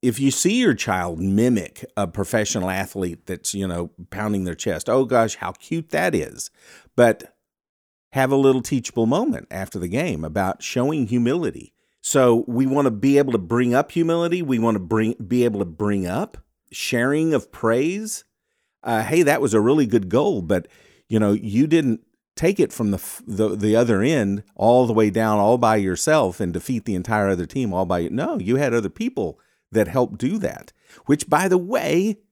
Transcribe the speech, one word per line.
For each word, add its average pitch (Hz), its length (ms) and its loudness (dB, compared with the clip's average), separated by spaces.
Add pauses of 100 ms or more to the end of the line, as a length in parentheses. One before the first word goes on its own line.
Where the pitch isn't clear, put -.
If 117 180 -2
you 135 120 2
see 196 300 0
your 202 140 4
child 90 460 -4
mimic 101 640 0 (120)
a 101 120 -2
professional 101 640 -4
athlete 92 560 -6
that's, - 280 -8
you 98 140 -4
know, 87 220 -4 (200)
pounding 104 340 -4
their 87 120 -6
chest, - 320 -6
"Oh 131 160 2
gosh, 113 320 0
how - 160 -8
cute - 380 -10
that 170 240 -2
is." - 360 -6 (460)
But 117 400 2 (760)
have 135 200 0
a 139 40 2
little 135 260 4
teachable 117 440 -2
moment 190 440 -2
after 95 280 -10
the 87 100 -6
game 104 360 -4
about 92 380 -4
showing 135 440 -2
humility. 120 640 -2 (280)
So 123 480 4
we 123 180 0
wanna 135 240 2
be 131 260 2
able 139 160 4
to 113 60 2
bring 120 360 0
up 135 180 0
humility. 170 500 0
We 131 160 0
wanna 110 220 2
bring, 110 340 -2
be 120 300 0
able 107 160 0
to 98 40 0
bring 95 420 -4
up 87 300 -6 (360)
sharing 143 600 0
of - 200 -2
praise. 165 720 -2 (580)
Uh, 110 220 -2
"Hey, 156 180 2
that 143 180 4
was 120 140 0
a 107 60 6
really 135 260 4
good 101 220 0
goal, 131 340 0
but, 87 240 -2 (420)
you 110 120 0
know, 101 120 2
you 110 360 0
didn't 147 320 2 (340)
take 185 240 0
it - 140 2
from 107 180 -2
the 98 60 0
f-, - 300 -12
the, 101 280 -2
the 107 220 2
other 113 260 2
end 107 400 0 (140)
all 123 300 4
the 113 60 -2
way 107 180 4
down 107 280 0
all 107 200 4
by 113 180 4
yourself 98 640 0
and 90 120 -4
defeat 110 340 -6
the 107 100 -4
entire 101 320 0
other 87 180 0
team 120 260 -4
all 92 140 0
by," 87 220 -2
no, 247 320 -4
you 107 160 0
had 135 180 0
other 110 160 0
people 120 480 -6 (320)
that 107 180 2
helped 123 300 -2
do 156 180 -2
that, - 340 -8 (360)
which, 147 240 0
by 175 180 2
the 185 80 4
way 185 640 0 (140)